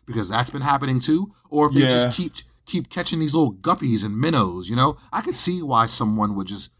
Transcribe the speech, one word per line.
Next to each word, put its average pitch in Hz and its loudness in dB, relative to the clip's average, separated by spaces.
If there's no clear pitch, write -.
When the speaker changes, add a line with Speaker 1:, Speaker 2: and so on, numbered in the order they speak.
Speaker 1:
because 110 -4
that's 117 0
been 139 -6
happening 135 0
too. 165 0
Or 147 4
if 143 2
they 139 6
Speaker 2:
Yeah. 131 4
Speaker 1:
just - 4
keep, - -6
keep 165 -4
catching 165 -4
these 151 0
little 147 2
guppies 113 0
and 104 -4
minnows, 98 0
you 117 -4
know? 139 2
I 214 -2
could - -4
see 180 2
why 120 2
someone 107 0
would 95 -6
just 98 -10